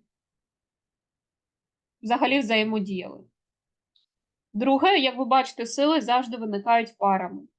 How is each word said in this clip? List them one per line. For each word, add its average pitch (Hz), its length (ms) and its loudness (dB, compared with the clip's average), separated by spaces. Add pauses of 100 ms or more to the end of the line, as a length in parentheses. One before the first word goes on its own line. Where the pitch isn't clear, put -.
(2000)
взагалі 254 360 0
взаємодіяли. 214 840 -2 (1300)
Друге, 269 440 4
як 262 180 0
ви 262 80 -4
бачите, 254 420 0
сили 294 340 0
завжди 240 360 -2
виникають 226 600 -2
парами. 190 440 -2 (160)